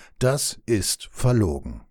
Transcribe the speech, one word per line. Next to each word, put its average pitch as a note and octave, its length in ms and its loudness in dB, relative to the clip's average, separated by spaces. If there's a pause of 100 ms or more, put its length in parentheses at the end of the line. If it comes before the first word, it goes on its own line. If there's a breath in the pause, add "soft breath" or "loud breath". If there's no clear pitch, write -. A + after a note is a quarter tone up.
(200 loud breath)
Das B2+ 440 0
ist - 460 -2
verlogen. G#2 800 0